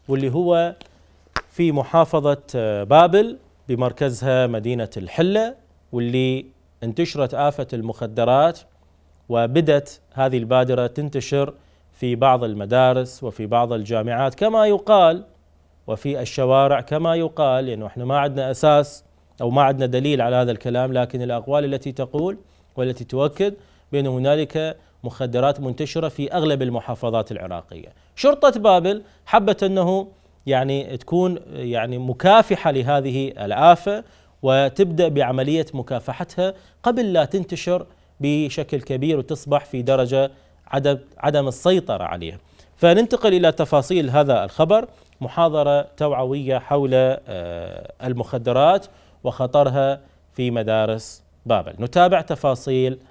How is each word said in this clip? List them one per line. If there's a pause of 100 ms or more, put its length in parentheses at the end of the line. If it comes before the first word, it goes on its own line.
واللي
هو (720)
في
محافظة، (120)
آه،
بابل (300)
بمركزها
مدينة
الحلة، (380)
واللي (360)
انتشرت
آفة
المخدرات، (720)
وبدت (140)
هذه
البادرة
تنتشر (380)
في
بعض
المدارس
وفي
بعض
الجامعات
كما
يقال، (600)
وفي
الشوارع
كما
يقال،
لأنه
احنا
ما
عندنا
أساس (360)
أو
ما
عندنا
دليل
على
هذا
الكلام،
لكن
الأقوال
التي
تقول (380)
والتي
تؤكد (380)
بأن
هنالك (280)
مخدرات
منتشرة
في
أغلب
المحافظات
العراقية. (280)
شرطة
بابل (240)
حبت
أنه (380)
يعني
تكون (140)
يعني
مكافحة
لهذه
الآفة، (380)
وتبدأ
بعملية
مكافحتها (280)
قبل
لا
تنتشر (340)
بشكل
كبير
وتصبح
في
درجة (360)
عدم، (200)
عدم
السيطرة
عليها. (380)
فننتقل
إلى
تفاصيل
هذا
الخبر، (320)
محاضرة
توعوية
حول،
آه، (120)
المخدرات (380)
وخطرها (320)
في
مدارس (240)
بابل.
نتابع
تفاصيل (120)